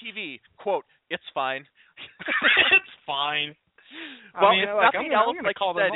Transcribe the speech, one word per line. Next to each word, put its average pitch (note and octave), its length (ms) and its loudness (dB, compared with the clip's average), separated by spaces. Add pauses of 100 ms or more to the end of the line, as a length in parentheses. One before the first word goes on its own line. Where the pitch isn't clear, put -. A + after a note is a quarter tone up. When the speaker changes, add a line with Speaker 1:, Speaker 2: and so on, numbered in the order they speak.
Speaker 1:
T A3+ 100 -16
V, F3 300 -12 (160)
quote, F3+ 260 -4 (260)
"It's F3 140 -8 (100)
fine." C3+ 320 -4 (320)
<laughs> - 220 -20
Speaker 2:
<laughs> - 540 2
It's - 220 0 (100)
fine. D3 500 -4 (800)
I F3 60 -2
Speaker 1:
Well, G3 100 8
Speaker 2:
mean, G3+ 120 4
Speaker 1:
if G#3 120 -4
Speaker 2:
like, G#3 180 6
Speaker 1:
nothing B3 160 -4
Speaker 2:
I'm - 0 -
gonna, C#4 60 2
I'm G#3+ 140 4
Speaker 1:
else, D#4+ 80 -2
Speaker 2:
gonna B3+ 100 -4
Speaker 1:
like G3+ 80 -2
Speaker 2:
call F#3+ 180 -2
Speaker 1:
you E3+ 60 -2
Speaker 2:
them F#3+ 160 2